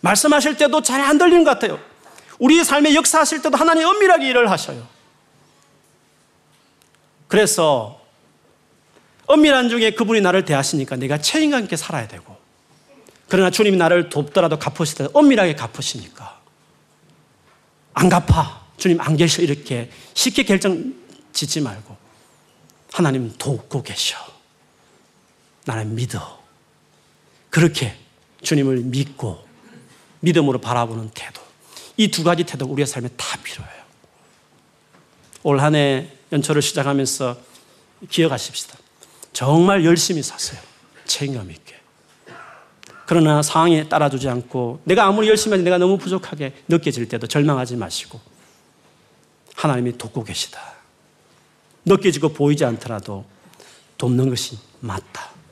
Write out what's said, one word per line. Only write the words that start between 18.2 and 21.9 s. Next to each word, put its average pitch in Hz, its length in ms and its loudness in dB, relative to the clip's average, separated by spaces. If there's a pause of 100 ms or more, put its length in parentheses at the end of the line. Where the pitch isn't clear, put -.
주님 170 240 2
안 151 160 0
계셔." 165 240 2
이렇게 143 500 -4 (220)
쉽게 - 300 -2
결정 190 500 0 (400)
짓지 - 280 -6
말고 107 360 -10 (960)